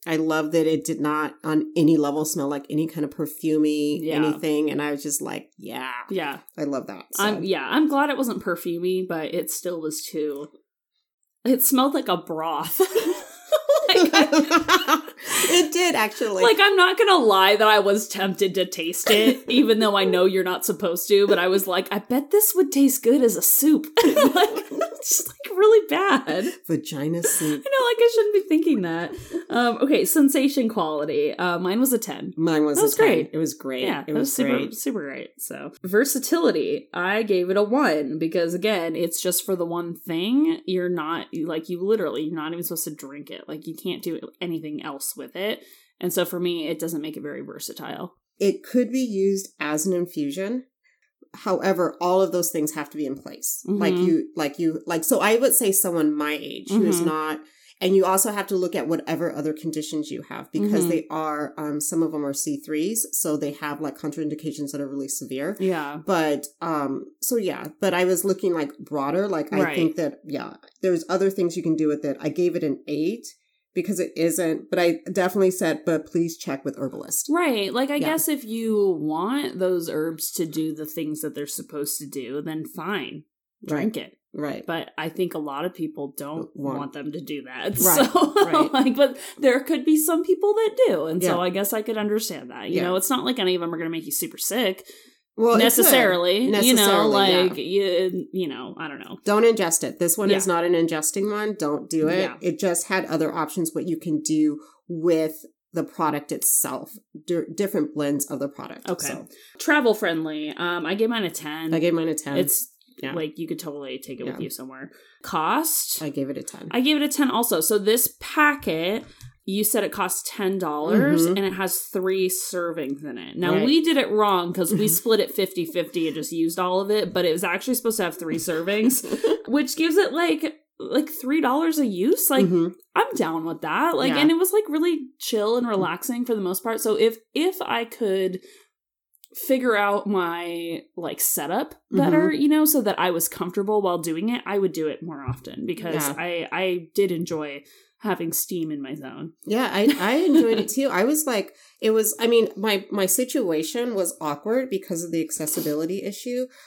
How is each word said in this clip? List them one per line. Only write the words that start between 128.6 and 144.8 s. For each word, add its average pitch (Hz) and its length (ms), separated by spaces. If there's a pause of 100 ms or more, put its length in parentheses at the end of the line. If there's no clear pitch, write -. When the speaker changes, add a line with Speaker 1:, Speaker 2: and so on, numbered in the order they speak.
Speaker 1:
<laughs> - 440
Speaker 2:
which 262 280
gives 320 200
it, 381 160
like, 311 420 (260)
like, 294 280
three 277 320
dollars 302 380
a 277 80
use. 208 440
Like, 208 160
Speaker 1:
Mm-hmm. 170 220 (260)
Speaker 2:
I'm 480 220
down 160 280
with 165 180
that. 226 340
Like, 262 160
Speaker 1:
Yeah. 285 60
Speaker 2:
and 294 120
it 330 80
was, 359 140
like, 427 160
really 311 300 (200)
chill 220 380
and 247 120
relaxing 196 560
for 240 100
the 214 60
most 185 220
part. 226 180
So 214 160
if, 226 220 (160)
if 349 280
I 233 220
could 190 560 (1080)
figure 247 300
out 202 300
my, 170 760 (140)
like, 170 240
setup 175 540 (160)
better, 311 400
Speaker 1:
Mm-hmm. 302 120
Speaker 2:
you 294 60
know, 311 160
so 302 180
that 202 160
I 180 120
was 170 180
comfortable 202 540
while 180 160
doing 165 320
it, 240 160
I 202 120
would 190 140
do 156 160